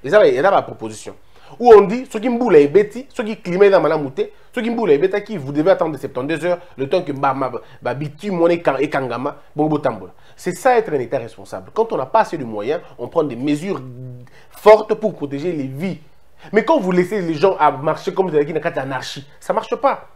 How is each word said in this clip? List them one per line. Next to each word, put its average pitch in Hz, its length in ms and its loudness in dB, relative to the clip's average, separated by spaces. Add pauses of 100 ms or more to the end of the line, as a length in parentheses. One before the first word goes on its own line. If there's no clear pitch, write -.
Et 135 80 -6
ça, 202 160 6
il 131 80 4
y 123 40 0
a 180 120 2
ma 165 120 2
proposition. 110 520 -12 (460)
Où 240 120 10
on 208 100 12
dit, 226 280 -2
ceux 220 80 -6
qui 214 100 -2
mboula 233 300 4
et 143 80 8
bêti, 208 420 0
ceux - 140 -10
qui 214 140 -6
climaient 185 340 2
dans 190 100 6
malamouté, 156 520 -2 (200)
ceux 247 100 -6
qui 233 80 -4
mboula 220 240 2
et 143 40 2
bêta 190 220 0
qui, 208 160 -10
vous 139 160 -8
devez 156 180 0
attendre 165 260 0
septante-deux 139 480 -6
heures, 175 140 -2 (180)
le 135 120 -6
temps 185 140 0
que, 160 100 -8
bah, 135 220 -2
ma, 131 180 -6 (280)
bah, 123 140 -4
bitu, 151 380 -8
mon 170 160 2
et 170 120 2
kan-, 139 180 -2
et 147 120 -2
kangama, 135 460 -4 (180)
bon, 151 120 -2
bon, 151 120 -2
tambola. 110 340 -6 (240)
C'est - 180 -8
ça 247 220 2
être 220 160 -2
un 139 80 -2
État 123 180 -6
responsable. 107 540 -12
Quand 220 200 -2
on - 40 -4
n'a 135 100 -4
pas 220 140 2
assez - 160 -2
de 139 80 -6
moyens, 113 380 -6 (160)
on 120 100 -10
prend 160 160 0
des 127 120 -6
mesures 147 440 -4 (720)
fortes 214 440 4
pour 196 200 -4
protéger 139 360 -6
les 151 160 -6
vies. 165 320 -6 (540)
Mais 208 120 2
quand 320 140 2
vous 185 140 -2
laissez 180 300 0
les 165 120 -4
gens 165 240 2
à 147 140 4
marcher 147 400 -4
comme 185 160 -2
vous 156 80 -6
avez 147 80 4
dit, 160 80 -8
dans 160 220 -4
l'anarchie, 135 520 -8 (140)
ça - 140 -4
marche 220 220 -4
pas. 240 400 -2